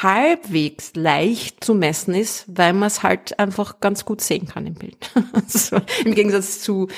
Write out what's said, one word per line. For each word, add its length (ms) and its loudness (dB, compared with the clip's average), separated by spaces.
halbwegs 920 0
leicht 680 0
zu 100 4
messen 400 0
ist, 320 -2
weil 280 2
man's 280 0
halt 360 0
einfach 420 -2
ganz 240 0
gut 160 -6
sehen 260 -2
kann 200 -10
im 80 -8
Bild. 400 -14
<laughs> 180 2
Also 460 0
im 100 2
Gegensatz 460 2
zu 380 -2